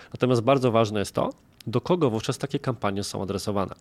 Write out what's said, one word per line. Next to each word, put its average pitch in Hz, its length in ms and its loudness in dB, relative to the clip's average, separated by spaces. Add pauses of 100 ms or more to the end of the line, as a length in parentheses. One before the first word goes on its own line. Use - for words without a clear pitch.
(120)
Natomiast 123 300 2
bardzo 127 280 4
ważne 107 300 2
jest 95 140 -4
to, - 160 -2 (360)
do 117 140 0
kogo 170 300 2
wówczas 113 280 -2
takie 147 200 -4
kampanie 101 460 -4
są 101 180 -6
adresowane. 98 580 -2